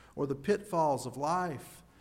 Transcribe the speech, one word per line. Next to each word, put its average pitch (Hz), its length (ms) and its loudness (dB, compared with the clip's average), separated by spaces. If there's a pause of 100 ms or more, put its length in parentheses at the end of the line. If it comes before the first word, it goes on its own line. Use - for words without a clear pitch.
(160)
or 143 120 0
the 139 80 0
pitfalls 151 720 2
of 120 100 -8
life. 160 680 -2 (180)